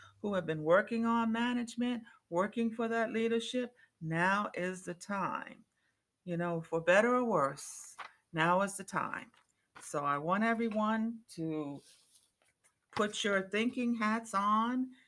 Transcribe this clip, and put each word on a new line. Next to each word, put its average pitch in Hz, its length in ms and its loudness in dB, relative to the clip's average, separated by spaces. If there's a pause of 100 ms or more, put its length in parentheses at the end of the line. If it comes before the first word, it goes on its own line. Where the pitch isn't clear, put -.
(220)
who 208 120 -2
have 175 140 -2
been 156 160 -2
working 214 420 4
on 233 260 2
management, 240 680 -2 (280)
working 208 420 0
for 226 160 -2
that 226 240 0
leadership. 226 600 -2 (280)
Now 180 540 2
is 185 280 -4
the 175 100 -8
time. 180 640 -6 (640)
You 170 140 -4
know, 170 240 -2
for 165 200 -2
better 208 340 6
or 254 80 2
worse, 151 720 -2 (380)
now 170 280 4
is 196 160 -2
the 190 60 -10
time. - 440 -6 (540)
So - 220 -6
I 143 140 0
want 180 260 0
everyone 226 760 0 (160)
to 151 460 -4 (1120)
put 208 280 0
your 196 200 2
thinking 240 520 0
hats 220 380 0
on 220 540 2 (200)